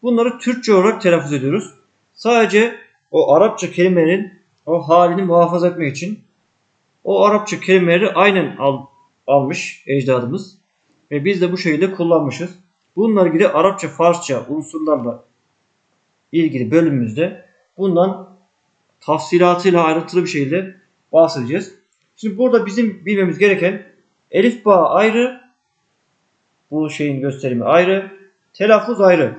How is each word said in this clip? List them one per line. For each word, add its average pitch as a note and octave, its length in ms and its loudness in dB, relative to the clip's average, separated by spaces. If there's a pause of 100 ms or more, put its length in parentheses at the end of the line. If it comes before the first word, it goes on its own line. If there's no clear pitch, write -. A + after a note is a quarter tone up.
Bunları A#3+ 380 -2
Türkçe A#3+ 340 -2
olarak G3 280 2
telaffuz D#3+ 320 0
ediyoruz. C#3+ 400 -4 (400)
Sadece A3+ 600 0 (360)
o D3 220 4
Arapça F3+ 380 2
kelimelerin F3+ 600 0 (320)
o D#3 240 -4
halini F3 340 4
muhafaza F3 440 2
etmek E3+ 280 -4
için G3+ 240 -10 (840)
o G3 220 2
Arapça G#3 340 0
kelimeleri F#3 520 2
aynen F#3 460 0
al-, C3 280 -2 (420)
almış C#3 600 -2
ecdadımız. C3 680 -2 (540)
Ve D3 140 -4
biz F#3+ 160 0
de F3 100 0
bu F3+ 60 -6
şekilde F3 340 -2
kullanmışız. E3 680 -2 (360)
Bununla G3+ 320 2
ilgili E3 200 2
Arapça, F3 400 0
Farsça E3 600 -2
unsurlarla D3 760 -4 (1080)
ilgili C3 400 -2
bölümümüzde D3 760 -2 (320)
bundan F#3+ 520 -2 (680)
tafsilatıyla F3 840 0
ayrıntılı E3+ 400 -2
bir - 60 -6
şekilde D#3 460 -4 (380)
bahsedeceğiz. D3+ 680 0 (400)
Şimdi G3+ 160 -6
burada A#3+ 280 2
bizim G3 400 -4
bilmemiz F#3 320 -2
gereken G3 460 0 (480)
elif A#3 340 0
ba F3+ 240 4
ayrı, A3 520 0 (1300)
bu D3+ 180 -4
şeyin D3 320 -4
gösterimi C3 420 -4
ayrı, F3+ 480 2 (420)
telaffuz G#3 480 2
ayrı. E3 380 2